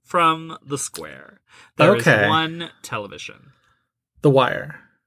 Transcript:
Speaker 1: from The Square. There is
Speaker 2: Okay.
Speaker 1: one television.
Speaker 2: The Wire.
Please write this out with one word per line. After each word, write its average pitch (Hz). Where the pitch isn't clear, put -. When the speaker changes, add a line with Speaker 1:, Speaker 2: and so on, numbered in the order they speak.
Speaker 1:
from 160
The 139
Square. -
There 175
is -
Speaker 2:
Okay. 107
Speaker 1:
one 160
television. -
Speaker 2:
The 151
Wire. 135